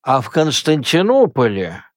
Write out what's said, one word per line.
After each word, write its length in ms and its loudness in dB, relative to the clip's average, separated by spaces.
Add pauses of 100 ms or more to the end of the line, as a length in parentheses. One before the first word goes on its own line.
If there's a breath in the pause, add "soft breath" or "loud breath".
А 180 0
в 100 -12
Константинополе 1500 0 (120)